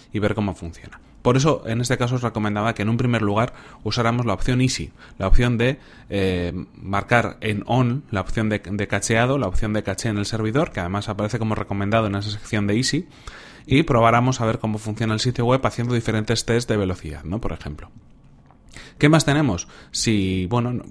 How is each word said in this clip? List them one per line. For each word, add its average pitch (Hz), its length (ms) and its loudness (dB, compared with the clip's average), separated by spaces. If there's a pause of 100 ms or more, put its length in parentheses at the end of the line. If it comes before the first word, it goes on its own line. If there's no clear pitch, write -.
(120)
y 107 60 -2
ver 101 160 2
cómo 101 220 -2
funciona. - 440 -14 (220)
Por 123 140 4
eso, 143 300 2
en 113 140 -2
este 123 160 0
caso, 123 200 0
os 123 60 -2
recomendaba 107 520 0
que - 80 -4
en 101 60 0
un 117 80 2
primer 117 260 0
lugar 107 300 0 (320)
usáramos 117 420 0
la 107 60 0
opción 127 280 2
Easy, 127 300 0 (280)
la 95 100 0
opción 120 280 6
de, 127 220 2 (320)
eh, 90 420 0 (220)
marcar 101 640 0
en 104 260 -4
on 123 440 2
la 98 120 0
opción 110 260 -2
de, 107 100 0
de 101 300 -4
cacheado, 117 500 0
la 117 80 0
opción 107 260 2
de 107 120 -2
caché 98 240 -4
en 104 100 -2
el 101 80 -2
servidor, 110 460 -2
que 101 80 -6
además 95 280 -4
aparece 107 300 -2
como 110 160 -2
recomendado 104 540 0
en 98 80 -2
esa 104 140 -4
sección 104 360 -2
de 101 80 2
Easy, 131 320 0 (580)
y 139 200 4
probáramos 120 560 4
a 117 60 0
ver 113 120 0
cómo 107 200 -2
funciona 110 360 -2
el 107 60 0
sitio 123 240 0
web 127 200 2
haciendo 120 300 0
diferentes 110 500 0
tests 120 220 0
de 110 100 0
velocidad, 92 460 -4
¿no? 87 180 -6
Por - 120 -4
ejemplo. - 400 -12 (1080)
¿Qué 147 100 6
más 156 160 6
tenemos? 139 440 0 (220)
Si, 95 560 0
bueno, 120 260 0
no, - 180 -6